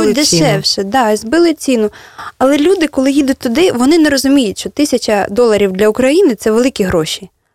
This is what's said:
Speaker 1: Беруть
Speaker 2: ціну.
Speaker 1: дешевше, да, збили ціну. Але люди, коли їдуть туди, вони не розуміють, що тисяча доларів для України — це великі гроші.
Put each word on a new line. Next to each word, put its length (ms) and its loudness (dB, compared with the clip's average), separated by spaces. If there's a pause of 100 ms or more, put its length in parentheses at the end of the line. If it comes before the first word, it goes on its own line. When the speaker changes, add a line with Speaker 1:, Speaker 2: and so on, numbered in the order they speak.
(120)
Speaker 1:
Беруть 140 0
Speaker 2:
ціну. 160 0
Speaker 1:
дешевше, 420 -2
да, 320 0
збили 380 0
ціну. 360 -2 (480)
Але 200 2
люди, 300 2
коли 240 0
їдуть 260 0
туди, 340 0
вони 260 2
не 120 4
розуміють, 480 0
що 120 -10
тисяча 600 -2
доларів 420 2
для 160 0
України — 500 2
це 120 -2
великі 340 0
гроші. 460 -4 (240)